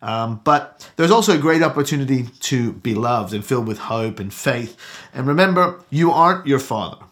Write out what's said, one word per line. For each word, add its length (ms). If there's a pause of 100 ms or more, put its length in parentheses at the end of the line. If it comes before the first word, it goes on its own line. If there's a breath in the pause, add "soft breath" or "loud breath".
Um, 420
but 520
there's 140
also 240
a 40
great 240
opportunity 600 (160)
to 340
be 200
loved 380
and 120
filled 220
with 120
hope 420
and 120
faith. 440 (380 loud breath)
And 120
remember, 540 (100)
you 220
aren't 340
your 120
father. 400 (140)